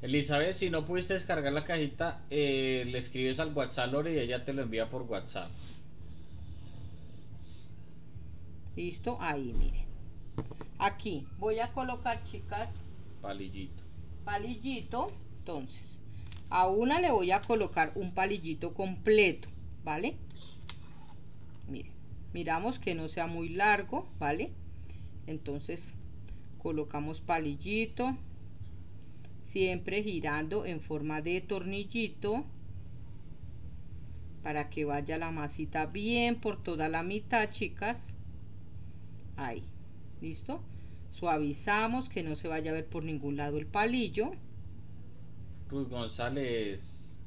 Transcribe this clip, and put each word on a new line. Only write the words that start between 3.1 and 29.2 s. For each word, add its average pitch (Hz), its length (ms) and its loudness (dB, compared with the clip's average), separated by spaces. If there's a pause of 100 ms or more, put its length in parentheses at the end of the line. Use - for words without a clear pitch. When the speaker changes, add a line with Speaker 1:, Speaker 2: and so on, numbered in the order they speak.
Speaker 1:
al 156 140 2
WhatsApp, 127 380 2
Lore, 156 240 4
y 147 40 6
ella 123 240 2
te 139 100 0
lo 135 100 2
envía 113 260 2
por 127 140 -2
WhatsApp. 95 480 -2 (3250)
Speaker 2:
¿Listo? 175 460 -2
Ahí, 143 320 0
miren. - 320 6 (920)
Aquí 190 480 0 (100)
voy 214 220 2
a 240 140 0
colocar, 247 500 -2
chicas, 208 460 -4 (520)
Speaker 1:
Palillito. 98 640 -4 (420)
Speaker 2:
palillito. 240 840 -2 (280)
Entonces, - 600 -6 (500)
a 185 180 8
una 233 320 6
le 349 120 6
voy 185 200 6
a 196 100 6
colocar 185 540 4
un 185 180 -2
palillito 175 600 0
completo, 190 760 6 (340)
¿vale? 190 320 0 (1500)
Miren, - 240 -6 (420)
miramos 175 460 0
que 180 160 0
no 160 140 -2
sea 165 180 0
muy 170 220 -2
largo, 202 580 4 (100)
¿vale? 160 360 0 (720)
Entonces, 156 680 -4 (680)
colocamos 151 640 0
palillito, 196 920 2 (1300)